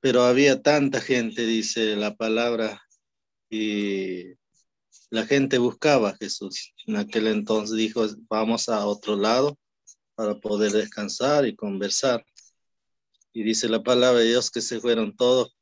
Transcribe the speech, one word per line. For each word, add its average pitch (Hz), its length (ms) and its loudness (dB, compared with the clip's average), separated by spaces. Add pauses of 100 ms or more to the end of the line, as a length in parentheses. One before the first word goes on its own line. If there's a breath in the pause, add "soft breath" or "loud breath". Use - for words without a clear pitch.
Pero 123 240 4
había 131 380 4
tanta 139 380 2
gente, 117 460 -2
dice 110 500 -2
la 104 180 -4
palabra, 113 680 -2 (720)
y 98 840 -4 (760)
la 113 160 -4
gente 139 320 2
buscaba 120 520 2
a - 60 -10
Jesús. - 560 -10 (140)
En 107 100 -4
aquel 107 300 -2
entonces 107 500 -2
dijo: 110 300 0 (220)
"Vamos 110 400 -2
a 104 180 0
otro 104 300 -2
lado 123 420 2 (560)
para 107 260 -4
poder 104 320 0
descansar 107 760 0
y 110 100 -4
conversar". 101 680 -2 (1080)
Y 113 100 -8
dice 110 260 -2
la 110 140 0
palabra 123 380 4
de 113 80 4
Dios 120 220 0
que 117 120 -6
se 113 180 -6
fueron 113 360 0
todos 123 460 2